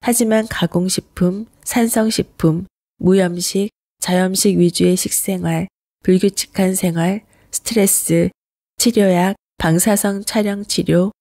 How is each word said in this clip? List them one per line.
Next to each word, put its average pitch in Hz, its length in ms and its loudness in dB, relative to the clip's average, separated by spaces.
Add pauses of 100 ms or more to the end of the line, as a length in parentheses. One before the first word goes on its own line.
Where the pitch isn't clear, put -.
하지만 220 460 0
가공식품, 180 1000 -2 (160)
산성식품, 220 1040 0 (320)
무염식, 185 720 0 (280)
저염식 185 580 0
위주의 175 380 2
식생활, 180 720 -4 (360)
불규칙한 185 720 0
생활, 180 500 -2 (260)
스트레스, 185 800 0 (480)
치료약, 196 580 2 (220)
방사성 196 680 0
촬영 202 400 -4
치료 180 580 0